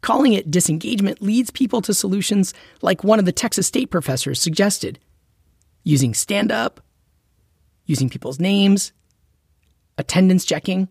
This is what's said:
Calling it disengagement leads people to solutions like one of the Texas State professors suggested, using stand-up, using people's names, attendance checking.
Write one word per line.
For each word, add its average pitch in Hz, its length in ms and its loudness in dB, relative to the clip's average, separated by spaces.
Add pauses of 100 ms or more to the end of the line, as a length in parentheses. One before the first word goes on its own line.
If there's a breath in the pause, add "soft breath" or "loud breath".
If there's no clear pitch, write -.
Calling 269 320 2
it 190 180 0
disengagement 196 720 0
leads 220 280 0
people 247 320 -2
to 208 120 -2
solutions 196 600 0 (280 loud breath)
like 185 220 0
one 214 140 6
of 202 60 2
the 175 80 2
Texas - 340 -2
State - 240 -2
professors 139 500 -2
suggested, 196 580 -2 (840)
using 131 320 2
stand-up, 214 680 -2 (1040)
using 131 220 -2
people's 135 320 -10
names, 196 520 2 (1040)
attendance 185 460 2
checking. 185 460 -4